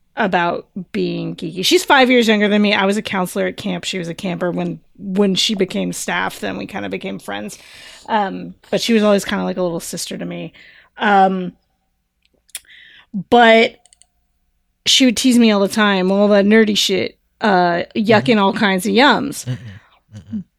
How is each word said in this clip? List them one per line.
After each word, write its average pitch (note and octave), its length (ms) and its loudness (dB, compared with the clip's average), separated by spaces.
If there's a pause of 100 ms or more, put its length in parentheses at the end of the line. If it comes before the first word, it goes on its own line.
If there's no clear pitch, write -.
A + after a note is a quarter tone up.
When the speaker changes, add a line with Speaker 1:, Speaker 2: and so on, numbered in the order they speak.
(160)
Speaker 1:
about F3 520 -2 (240)
being E3+ 440 -6
geeky. F3 280 -8
She's F4 200 2
five C4 260 4
years A#3+ 180 4
younger G#3 200 2
than G#3 140 2
me. G#3 100 2
I G3+ 140 2
was G3+ 100 0
a A3 60 -4
counselor F#3+ 460 -4
at F#3 100 -8
camp. F3+ 260 -8
She - 140 -6
was E3+ 100 -8
a E3 60 -8
camper F3 360 -4
when, F3 300 -6 (160)
when G3 380 0
she - 200 0
became F#3 380 -2
staff, F#3 480 -6
then G3 160 -6
we C#3 100 -10
kinda F#3+ 220 -10
became F3+ 300 -8
friends. - 400 -12 (500)
Um, F#3 460 -4 (160)
but G3+ 100 0
she - 140 -2
was G#3+ 80 4
always G3+ 220 2
kinda F#3+ 200 -4
like F#3 120 -4
a F#3 60 -4
little E3+ 180 -4
sister - 360 -10
to - 80 -10
me. F3 280 -12 (460)
Um, F#3+ 560 2 (1800)
but A3+ 500 6 (1080)
she - 180 2
would A#3+ 120 2
tease B3 220 2
me A3+ 140 6
all G3+ 80 2
the G3 80 2
time, G3 420 0
all G3+ 180 2
that G3+ 160 4
nerdy G#3+ 320 4
shit, - 420 -2 (220)
uh, F3+ 440 2 (120)
yucking A3 380 4
Speaker 2:
Mm-hmm. G#3+ 40 4
Speaker 1:
all G3 140 2
kinds F#3+ 340 -2
of G3+ 60 -2
yums. G3+ 540 2
Speaker 2:
Mm-mm. B2 120 -6 (580)
Mm-mm. G2+ 280 -12 (140)